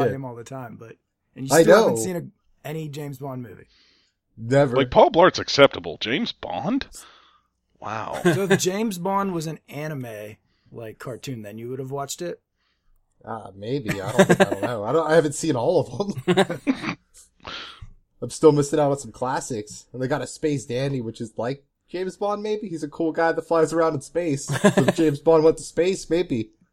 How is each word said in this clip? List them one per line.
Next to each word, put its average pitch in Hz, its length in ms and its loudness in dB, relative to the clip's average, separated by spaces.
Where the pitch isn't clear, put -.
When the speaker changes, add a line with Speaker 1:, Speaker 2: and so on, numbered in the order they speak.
Speaker 1:
kid. 113 80 2
Speaker 2:
him 135 120 -8
all 123 120 -12
the 117 80 -16
time, 123 340 -14
but, 110 180 -20
and 131 160 -10
you 147 40 4
Speaker 1:
I 165 80 8
Speaker 2:
still 170 160 10
haven't 196 180 4
Speaker 1:
know. 113 40 -4
Speaker 2:
seen 180 160 -4
a, - 520 -14
any 156 200 -8
James 143 300 -10
Bond 131 240 -10
movie. - 240 -18
Speaker 1:
Never. 127 380 2
Speaker 3:
Like, 131 160 2
Paul 233 180 8
Blart's 165 300 4
acceptable. 92 580 2
James 151 340 -4
Bond? 156 540 -6
Wow. 107 400 -8
Speaker 2:
<laughs> - 20 -10
So 175 220 2
if 185 160 2
James 196 380 -2
Bond 196 360 -2
was 160 140 -4
an 156 100 -10
anime, 123 680 -10
like, 113 300 -14
cartoon, 120 420 -10
then 104 160 -14
you 117 120 -12
would 131 100 -8
have 131 100 -10
watched 139 320 -8
it? 175 180 -8
Speaker 1:
Ah, 110 320 -12
maybe. 107 440 -6
I 104 120 -6
don't, 185 180 6
I 196 40 6
don't - 180 -2
know. 113 220 -4
I 113 80 -2
don't, 156 180 2
I 156 60 4
haven't 151 180 4
seen 156 220 -2
all 147 240 2
of - 460 -6
them. 196 640 -2
Speaker 4:
<laughs> - 40 -20
Speaker 1:
I'm 123 80 -10
still 156 220 8
missing 147 260 2
out 143 140 2
on 139 60 -2
some 113 140 -14
classics. - 800 -6
And 127 80 -12
they 127 80 -2
got 135 140 -2
a 123 40 -6
space 143 380 -4
dandy, 135 360 -4
which 113 200 -10
is 113 160 -8
like 123 280 -6
James 185 280 -6
Bond, 208 260 -4
maybe? 214 260 -4
He's 165 140 -8
a 151 60 -6
cool 160 240 -2
guy 165 200 2
that 160 100 -4
flies 160 300 2
around 160 220 2
in 143 60 -4
space. 160 460 -4
So 143 160 -4
if 185 320 4
Speaker 4:
<laughs> - 20 -4
Speaker 1:
James 151 240 2
Bond 165 240 6
went 160 140 6
to - 60 -14
space, 180 440 -2
maybe. 160 420 -2